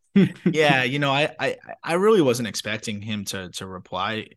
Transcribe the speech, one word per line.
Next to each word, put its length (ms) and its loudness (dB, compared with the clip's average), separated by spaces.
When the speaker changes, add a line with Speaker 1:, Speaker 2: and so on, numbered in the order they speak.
Speaker 1:
<laughs> 80 8
Speaker 2:
Yeah, 380 4
you 160 -2
know, 140 0
I, 260 0
I, 180 -2
I 100 -4
really 260 4
wasn't 280 2
expecting 520 -6
him 260 -6
to, 240 -8
to 160 -10
reply 600 -6